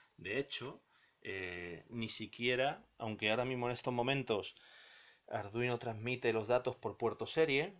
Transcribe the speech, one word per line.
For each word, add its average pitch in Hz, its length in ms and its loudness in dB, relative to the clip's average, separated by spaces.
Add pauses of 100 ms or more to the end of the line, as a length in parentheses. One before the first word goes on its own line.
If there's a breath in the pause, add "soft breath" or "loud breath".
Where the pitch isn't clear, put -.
(160 loud breath)
De 101 220 -2
hecho, 139 440 -6 (380 soft breath)
eh, 87 720 -6
ni 113 180 -4
siquiera, 123 800 0 (100)
aunque 107 340 0
ahora 120 140 4
mismo 123 220 -2
en 123 60 0
estos 123 200 -2
momentos 123 640 2 (720 loud breath)
Arduino 113 500 0
transmite 120 540 0
los 110 160 2
datos 123 280 4
por 104 200 -4
puerto 110 300 0
serie, 160 540 2